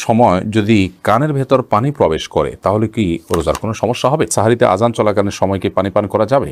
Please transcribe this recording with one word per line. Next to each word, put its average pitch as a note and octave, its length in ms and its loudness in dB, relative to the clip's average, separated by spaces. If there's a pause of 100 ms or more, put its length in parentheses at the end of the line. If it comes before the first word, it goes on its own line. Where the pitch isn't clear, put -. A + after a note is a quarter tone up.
সময় A2 340 4 (160)
যদি A2 220 2 (260)
কানের B2 300 0
ভেতর C3+ 260 0 (140)
পানি A2+ 180 0
প্রবেশ D#2+ 360 0
করে, C#2+ 240 -2 (100)
তাহলে G#2+ 260 0
কি A2 180 -2 (300)
রোজার D#2 260 0
কোনো G#2+ 120 -4
সমস্যা A2+ 360 -2
হবে? D3+ 160 0 (100)
সাহারিতে A#2 300 2
আজান A2 320 2
চলাকালীন G2+ 440 0
সময় F#2+ 180 0
কি G2 100 -2
পানি F#2+ 260 -2
পান G#2+ 180 2
করা G#2+ 120 2
যাবে? B2 260 0